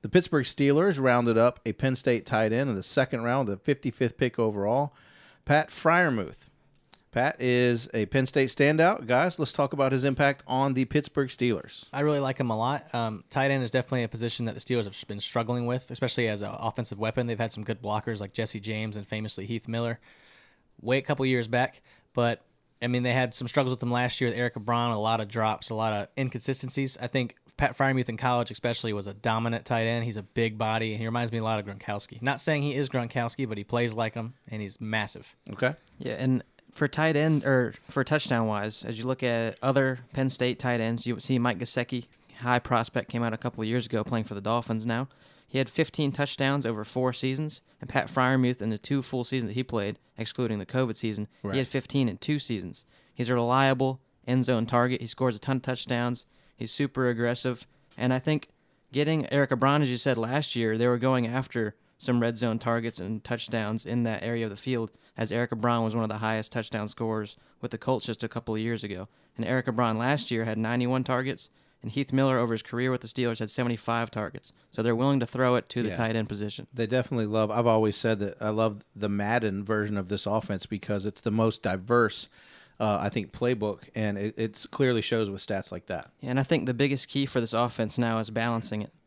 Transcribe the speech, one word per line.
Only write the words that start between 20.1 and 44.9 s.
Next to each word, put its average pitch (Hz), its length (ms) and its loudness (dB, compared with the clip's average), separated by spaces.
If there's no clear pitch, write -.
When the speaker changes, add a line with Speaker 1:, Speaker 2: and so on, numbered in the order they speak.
Speaker 2:
way 123 160 2
a 135 60 2
couple 135 240 0
years 123 220 2
back. 123 340 0
But, 117 260 2
I 120 60 -2
mean, 123 160 2
they 123 100 2
had 127 220 2
some 123 120 -6
struggles 131 260 2
with 123 80 -4
them 120 120 0
last 120 280 0
year 123 100 2
with 117 80 -4
Eric 123 160 0
Ebron, 120 400 0
a 107 40 0
lot 110 220 2
of 104 80 -4
drops, 110 400 -2
a 113 60 -6
lot 110 180 0
of 104 240 -2
inconsistencies. 131 840 -4
I 120 100 -6
think 123 280 -2
Pat 139 180 2
Freiermuth 131 320 2
in 113 80 -6
college 123 340 2
especially 117 440 -2
was 98 120 -4
a 98 60 -8
dominant 113 540 -2
tight 113 180 2
end. 117 220 0
He's 110 100 -4
a 104 60 -6
big 113 340 -2
body, 110 360 0
and 104 60 -4
he 113 60 -2
reminds 117 260 -2
me 117 80 -2
a 110 60 0
lot 110 140 0
of 104 80 -4
Gronkowski. 110 560 -8
Not 135 180 0
saying 151 220 2
he 143 120 0
is 135 140 0
Gronkowski, 123 580 -2
but 107 120 -4
he 101 60 -8
plays 120 280 0
like 110 220 -2
him, 117 180 -6
and 110 140 -8
he's 98 180 -10
massive. 107 560 -4
Speaker 1:
Okay. 127 220 0
Speaker 3:
Yeah, 117 160 -6
and 131 280 0
for 143 160 0
tight 156 280 2
end, 151 280 4
or 127 300 2
for 139 140 0
touchdown-wise, 110 840 0
as 110 140 -8
you 113 60 -8
look 131 180 -4
at 117 400 0
other 131 380 2
Penn 131 160 2
State 127 280 0
tight 120 220 0
ends, 117 260 0
you 117 140 -2
see 131 180 0
Mike 117 200 2
Gesicki, 120 480 -4
high 123 180 2
prospect, 117 520 0
came 120 120 -2
out 113 120 0
a 113 40 -8
couple 117 240 -6
of 110 60 -2
years 117 180 0
ago 110 160 -2
playing 110 220 -2
for 101 100 -10
the 101 60 -6
Dolphins 110 460 -2
now. 120 220 -2